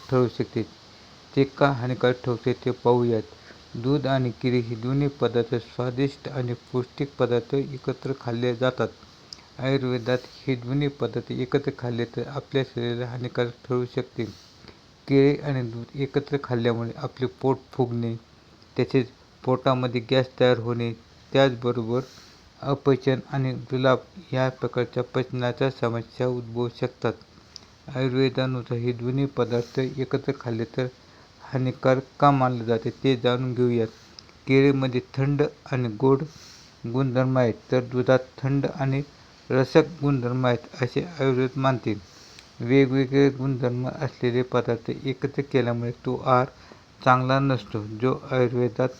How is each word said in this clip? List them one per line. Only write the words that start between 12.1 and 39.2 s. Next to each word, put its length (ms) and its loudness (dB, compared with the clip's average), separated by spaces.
आपल्या 360 -2
शरीराला 400 -6
हानिकारक 560 -4
ठरू 260 -2
शकते. 380 -6
केळी 320 6
आणि 240 -4
दूध 340 -10
एकत्र 420 -2
खाल्ल्यामुळे 580 -2
आपले 280 -6
पोट 220 2
फुगणे, 440 -2
तसेच 300 2
पोटामध्ये 580 0
गॅस 240 2
तयार 240 4
होणे, 320 -4
त्याचबरोबर 680 2
अपचन 680 2
आणि 260 -2
जुलाब 360 2
या 220 0
प्रकारच्या 540 -2
पचनाच्या 640 -2
समस्या 580 -4
उद्भवू 420 -4
शकतात. 420 -4
आयुर्वेदानुसार 880 0
हे 160 -2
दोन्ही 400 -2
पदार्थ 460 -2
एकत्र 600 -4
खाल्ले 240 -4
तर 140 -2
हानिकारक 600 0
का 140 6
मानले 340 2
जाते 300 0
ते 200 2
जाणून 380 0
घेऊयात. 340 2
केळीमध्ये 540 4
थंड 280 0
आणि 220 -2
गोड 260 4
गुणधर्म 540 0
आहेत, 160 4
तर 120 2
दुधात 280 4
थंड 280 0
आणि 260 -2